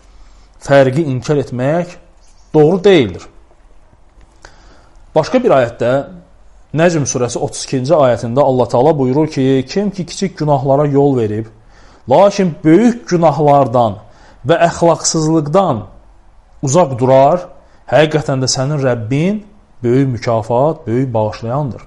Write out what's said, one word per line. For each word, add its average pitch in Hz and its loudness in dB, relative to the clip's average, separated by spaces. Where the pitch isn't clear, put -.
fərqi 139 2
inkar 143 -4
etmək 135 -4
doğru 160 2
deyildir. 127 2
Başqa 156 0
bir 233 2
ayətdə, 135 0
Nəcm 165 0
surəsi 120 -4
otuz - -8
ikinci 131 -4
ayətində 123 0
Allah 127 0
Taala 135 2
buyurur 135 0
ki, 135 0
"Kim 196 -4
ki 175 -8
kiçik - -8
günahlara 143 0
yol 139 2
verib, 110 -4
lakin 185 2
böyük 220 2
günahlardan 143 2
və 160 2
əxlaqsızlıqdan 160 0
uzaq 135 0
durar, 135 4
həqiqətən 147 0
də 127 -2
sənin 139 -4
Rəbbin 135 -2
böyük 123 2
mükafat, 123 -2
böyük 123 -2
bağışlayandır." 113 -6